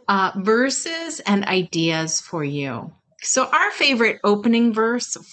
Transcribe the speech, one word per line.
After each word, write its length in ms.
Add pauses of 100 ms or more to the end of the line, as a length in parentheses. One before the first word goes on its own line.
uh, 280
verses 840
and 240
ideas 760
for 220
you. 500 (300)
So 220
our 260
favorite 520
opening 480
verse 460 (160)